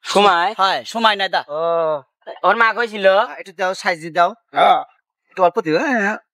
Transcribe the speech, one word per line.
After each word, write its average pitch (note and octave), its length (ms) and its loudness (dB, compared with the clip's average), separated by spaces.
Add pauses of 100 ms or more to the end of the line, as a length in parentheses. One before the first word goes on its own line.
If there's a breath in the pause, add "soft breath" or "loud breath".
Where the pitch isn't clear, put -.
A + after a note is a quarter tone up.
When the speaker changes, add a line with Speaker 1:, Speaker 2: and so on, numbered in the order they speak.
Speaker 1:
সময়? G3 540 2
Speaker 2:
হ্যাঁ, F3+ 260 0
সময় A3 320 0
নাই, F#3+ 140 -4
দা। E3+ 180 -2
Speaker 1:
ও, D#3+ 540 -2 (420)
ওর F#3 120 4
মা A3+ 180 2
কইছিল? G#3 420 0
Speaker 2:
একটু F#3+ 360 -4
দাও, F#3 220 -4
সাইজ E3+ 400 -6
দাও। F3+ 220 2 (180)
Speaker 3:
হ্যাঁ। - 300 4 (460)
Speaker 2:
একটু F#3+ 140 -2
অল্প F3 180 2
দিও, E3 180 0
হ্যাঁ, B3 220 -2
হ্যাঁ। G#3+ 160 -2 (160)